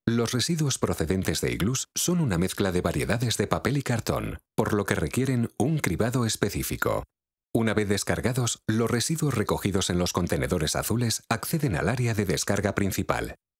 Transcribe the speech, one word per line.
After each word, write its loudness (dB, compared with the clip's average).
los 2
residuos 0
procedentes 0
de 0
iglús -2
son 2
una 2
mezcla 0
de 2
variedades 0
de 0
papel 0
y -2
cartón, -2
por 2
lo 2
que 0
requieren 0
un 2
cribado 0
específico. -2
Una 4
vez -2
descargados, 0
los 0
residuos 0
recogidos 0
en 2
los 0
contenedores 0
azules -2
acceden -2
al 0
área 0
de 0
descarga 0
principal -2